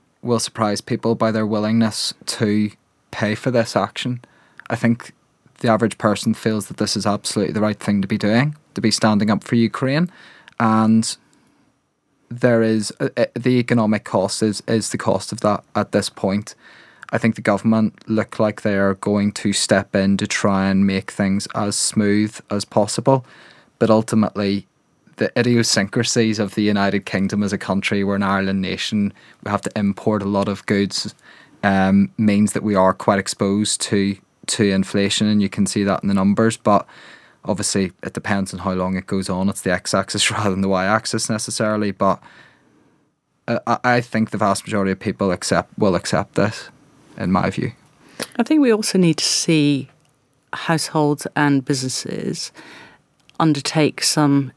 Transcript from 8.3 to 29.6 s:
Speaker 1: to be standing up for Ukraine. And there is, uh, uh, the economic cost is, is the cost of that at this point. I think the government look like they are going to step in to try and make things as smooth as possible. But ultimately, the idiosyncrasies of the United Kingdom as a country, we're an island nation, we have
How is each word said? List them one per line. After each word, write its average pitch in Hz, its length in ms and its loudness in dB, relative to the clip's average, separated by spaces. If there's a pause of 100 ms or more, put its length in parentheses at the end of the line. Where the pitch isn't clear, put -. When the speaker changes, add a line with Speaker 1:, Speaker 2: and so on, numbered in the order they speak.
Speaker 1:
to - 80 -6
be 110 80 2
standing 107 400 2
up 104 140 0
for - 100 -6
Ukraine. 131 560 0 (500)
And 110 560 2 (1120)
there 120 340 2
is, 110 360 0
uh, 139 160 0
uh, 117 100 2 (100)
the 123 240 2
economic 110 460 2
cost 98 360 -2
is, 107 240 0
is 113 240 0
the - 80 -4
cost - 340 -2
of 107 100 -8
that 104 220 0 (120)
at 104 160 -2
this 101 180 0
point. 104 460 -4 (560)
I 117 80 0
think 113 160 0
the 107 60 -12
government 110 680 0
look 110 300 -2
like 107 240 0
they 104 120 0
are 98 200 2
going 104 380 0
to 101 200 -2
step - 420 0
in 98 220 2
to 101 80 -2
try 98 440 0
and 98 180 2
make 95 240 -4
things 98 420 -2
as 104 220 -4
smooth 104 600 0 (140)
as 104 160 -4
possible. 123 580 0 (540)
But 113 140 4
ultimately, 104 760 0 (520)
the - 200 0
idiosyncrasies 117 1040 2
of 101 160 -4
the 107 80 2
United 101 420 0
Kingdom 98 380 0
as 101 100 -2
a 98 60 0
country, 98 440 -2
we're 98 120 0
an 101 80 0
island 98 400 0
nation, 98 500 -2 (300)
we 104 80 -6
have 104 100 -2